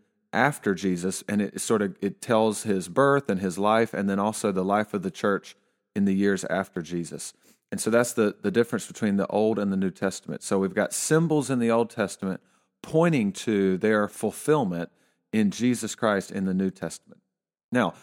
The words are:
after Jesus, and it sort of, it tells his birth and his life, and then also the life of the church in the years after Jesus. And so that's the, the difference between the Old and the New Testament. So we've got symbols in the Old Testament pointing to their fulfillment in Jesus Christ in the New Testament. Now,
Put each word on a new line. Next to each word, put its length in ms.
after 440
Jesus, 520
and 140
it 180
sort 220
of, 200
it 200
tells 420
his 240
birth 440
and 80
his 180
life, 380
and 120
then 120
also 320
the 140
life 280
of 80
the 80
church 460
in 100
the 80
years 320
after 380
Jesus. 500
And 100
so 80
that's 240
the, 300
the 80
difference 340
between 320
the 80
Old 320
and 160
the 40
New 120
Testament. 540
So 160
we've 160
got 180
symbols 560
in 80
the 140
Old 180
Testament 520
pointing 480
to 480
their 280
fulfillment 840
in 160
Jesus 460
Christ 360
in 140
the 80
New 160
Testament. 520
Now, 320